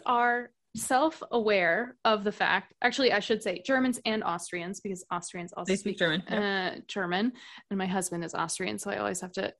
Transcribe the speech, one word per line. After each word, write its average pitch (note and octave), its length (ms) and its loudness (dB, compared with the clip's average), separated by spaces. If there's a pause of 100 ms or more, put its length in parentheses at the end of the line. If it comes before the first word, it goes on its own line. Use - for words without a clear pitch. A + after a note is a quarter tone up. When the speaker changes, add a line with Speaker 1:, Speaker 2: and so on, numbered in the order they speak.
Speaker 1:
are A#3+ 460 2 (240)
self-aware A3+ 1300 2
of G#3+ 220 2
the G#3 80 0
fact, F#3 480 2
actually, B3 320 4
I G3+ 80 4
should G#3+ 200 0
say F3+ 240 -4
Germans C4 400 2
and A3 200 0
Austrians, F3 560 -6
because F#3 280 -8
Austrians F3 440 -8
also F3+ 180 -4
Speaker 2:
They F#3+ 60 4
speak G3 180 -4
Speaker 1:
speak, - 40 -8
Speaker 2:
German, E3+ 300 2
yeah. G3 460 0
Speaker 1:
uh, - 120 -12
German. G3 440 0 (380)
And G3 80 -4
my F#3+ 80 -2
husband F3+ 400 -2
is - 100 -8
Austrian, F#3 420 -4
so G3+ 140 -6
I - 60 -2
always F#3 240 -2
have F#3 120 -10
to G3 260 -4